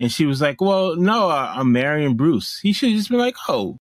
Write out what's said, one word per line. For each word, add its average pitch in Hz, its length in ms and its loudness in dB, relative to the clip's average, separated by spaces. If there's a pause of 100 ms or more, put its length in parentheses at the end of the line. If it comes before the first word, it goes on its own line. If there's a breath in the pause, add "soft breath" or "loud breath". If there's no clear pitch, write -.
and 120 120 -2
she 156 140 0
was 139 140 -2
like, 143 200 0
"Well, 190 360 0
no, 196 340 2
uh, 135 260 -2
I'm 127 160 2
marrying 139 440 0
Bruce." 135 440 0
He 202 120 2
should 240 180 0
have 214 80 0
just 208 120 -4
been 240 80 2
like, 247 180 -2 (120)
"Oh, 107 300 -4 (160)